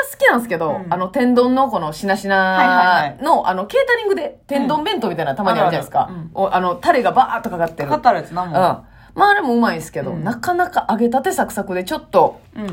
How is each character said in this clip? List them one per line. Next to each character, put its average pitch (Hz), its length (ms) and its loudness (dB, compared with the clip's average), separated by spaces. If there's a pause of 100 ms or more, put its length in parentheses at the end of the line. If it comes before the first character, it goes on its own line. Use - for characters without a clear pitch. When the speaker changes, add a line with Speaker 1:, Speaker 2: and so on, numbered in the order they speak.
(120)
Speaker 1:
好 - 60 -16
き 539 100 4
な 349 80 6
ん - 40 0
で - 20 -2
す 233 60 -8
け 165 100 -2
ど、 160 260 -2
Speaker 2:
う 175 40 -12
ん。 165 40 -6
Speaker 1:
あ 180 60 0
の、 185 100 -4
天 247 260 2
丼 247 200 4
の 269 160 2
こ 202 100 -2
の 156 140 -6
し - 120 -8
な 196 120 2
し 196 100 -8
な 196 80 2
の、 190 220 2
Speaker 2:
は 185 60 4
い - 20 6
は 185 80 4
い - 20 4
は 180 300 4
い。 143 120 -10 (280)
Speaker 1:
あ 185 80 0
の、 185 100 -4
ケ 466 140 -2
ー 539 80 2
タ 480 100 2
リ 466 80 -4
ン 415 40 -2
グ 392 60 0
で 320 320 -6
天 277 220 -2
丼 302 160 -2
弁 359 160 -2
当 220 80 -2
み 170 80 -4
た 165 60 -4
い - 20 -4
な 139 80 -2
の - 60 -10
た 208 40 -4
ま 185 120 2
に - 40 0
あ 196 60 2
る 175 60 2
じ 156 60 0
ゃ - 20 -2
な - 0 -
い - 20 -2
で 131 60 -6
す - 40 -18
か。 - 200 0
Speaker 2:
う - 20 -14
ん。 - 20 -14
あ 175 40 -12
る - 0 -
あ - 20 -10
る。 - 0 -
う 156 40 -10
ん。 - 100 -14
Speaker 1:
お-、 190 200 0
あ 185 60 2
の、 180 140 0
タ 311 180 2
レ 262 100 2
が 180 100 0
バ 240 180 4
ー 233 80 -4
っ 226 40 -6
と 233 60 -6
か 180 80 -6
か 165 80 -2
っ 165 60 -2
て - 120 -8
る。 - 60 -6
Speaker 2:
か 302 60 0
か 269 160 2
っ - 20 6
た - 0 -
や 170 100 -2
つ - 100 -16
な 180 120 -4
も 175 60 -8
ん。 - 0 -
Speaker 1:
う - 20 -6
ん。 165 80 2
ま 170 240 0 (320)
あ、 403 140 4
あ 403 40 4
れ 403 60 2
も 247 140 0
う 233 60 2
ま 202 140 2
い 165 40 -6
ん - 20 -8
す - 100 -12
け 147 120 -6
ど、 180 80 -8
Speaker 2:
う 175 60 -8
ん。 156 60 -8
Speaker 1:
な 214 140 -4
か 359 160 -4
な 349 180 0
か - 200 -2
揚 214 60 0
げ 233 120 2
た 262 140 0
て 370 100 0
サ 262 140 -2
ク - 80 -10
サ 202 100 -6
ク 190 100 -6
で 185 100 -4
ち 302 100 -6
ょ - 20 -2
っ - 140 -14
と、 165 300 2 (140)
Speaker 2:
う 226 60 -12
ん。 208 120 -8